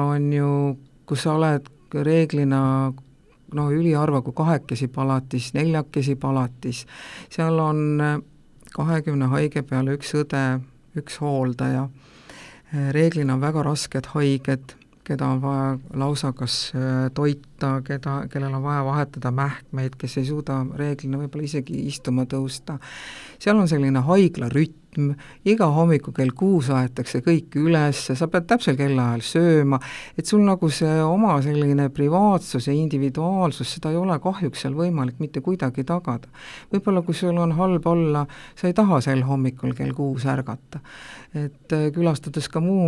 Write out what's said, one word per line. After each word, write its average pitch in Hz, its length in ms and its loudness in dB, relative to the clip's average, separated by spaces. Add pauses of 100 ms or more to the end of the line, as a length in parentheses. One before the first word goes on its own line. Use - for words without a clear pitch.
(160)
on 147 180 2
ju, 143 440 2 (280)
kus 135 180 -4
sa 160 120 2
oled 151 320 2 (260)
reeglina, 139 1000 2 (600)
noh, 147 160 0
üliharva 147 540 2
kui 131 100 -6
kahekesi 139 540 0
palatis, 131 640 -2
neljakesi 147 600 0
palatis. 131 720 -4 (440)
Seal 165 300 0
on, 151 420 0
eh, 147 200 0 (520)
kahekümne 147 560 0
haige 143 320 0
peale 135 360 -2
üks - 200 -10
õde, 135 440 -2 (360)
üks - 240 -10
hooldaja. 131 680 -2 (840)
Eh, 139 220 -2
reeglina 151 400 2
on 135 80 0
väga 151 200 0
rasked 143 520 -4
haiged, 139 580 0 (300)
keda 135 320 -4
on 131 80 -2
vaja 135 340 -2 (220)
lausa 139 340 -2
kas, - 400 -6
eh, 131 400 -2
toita, 143 640 -2 (100)
keda, 139 460 -6
kellel 139 260 -4
on 131 60 -4
vaja 143 200 -2
vahetada 135 480 -2
mähkmeid, 131 640 -4
kes 127 200 -8
ei 131 80 0
suuda 139 380 -4 (120)
reeglina 143 460 -4
võib-olla 147 220 -8
isegi 143 440 -6
istuma 131 380 -2
tõusta. 135 540 -6 (600)
Seal 208 200 4
on 185 80 4
selline 139 400 2
haiglarütm, 160 720 2 (720)
iga 214 240 4
hommiku 160 400 4
kell 131 240 2
kuus 180 320 2
aetakse 127 560 0
kõik 165 320 2
üles, 151 460 2 (100)
sa 156 160 0
pead 170 180 0
täpsel 226 300 2
kellaajal 127 480 2
sööma, 151 540 4 (380)
et 165 120 -4
sul 214 160 6
nagu 180 240 2
see 156 320 2
oma 175 400 4
selline 143 480 2
privaatsus 165 800 2
ja 143 80 2
individuaalsus, 151 960 0
seda 160 160 -6
ei 160 80 0
ole 180 240 0
kahjuks 185 400 -2
seal 135 160 -4
võimalik 156 420 0
mitte 151 220 -4
kuidagi 139 420 -2
tagada. 151 460 -4 (420)
Võib-olla, 196 320 2
kui 170 140 -4
sul 175 240 0
on 165 160 2
halb 180 320 2
olla, 156 360 2 (340)
sa 180 100 0
ei 175 80 -2
taha 190 240 4
sel 131 240 2
hommikul 131 480 0
kell 131 240 -6
kuus 135 320 -2
ärgata. 135 540 -6 (500)
Et, 147 400 -6
eh, 151 180 2
külastades 160 560 0
ka - 140 -4
muu 185 260 2